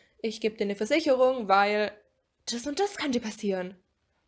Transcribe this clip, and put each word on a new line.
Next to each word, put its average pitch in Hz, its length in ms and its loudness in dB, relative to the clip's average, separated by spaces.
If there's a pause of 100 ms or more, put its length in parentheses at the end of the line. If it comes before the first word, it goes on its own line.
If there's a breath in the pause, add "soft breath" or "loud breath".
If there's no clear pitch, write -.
(220 soft breath)
ich 220 200 -6
geb 220 160 -2
dir 208 80 -2
eine 202 100 -2
Versicherung, 254 720 2
weil 202 440 4 (600)
das 240 160 -6
und 294 120 -6
das 403 180 0
könnte 262 220 0
passieren.“ 190 560 -4 (520)